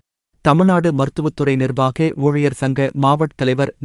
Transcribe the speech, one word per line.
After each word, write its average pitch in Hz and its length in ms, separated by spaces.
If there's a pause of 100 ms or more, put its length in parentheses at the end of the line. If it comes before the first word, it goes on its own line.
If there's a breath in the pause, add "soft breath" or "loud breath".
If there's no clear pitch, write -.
(440)
தமிழ்நாடு 170 480
மருத்துவத்துறை 139 640
நிர்வாக 131 600
ஊழியர் 143 460
சங்க 135 300
மாவட்ட 147 440
தலைவர் 131 380 (100)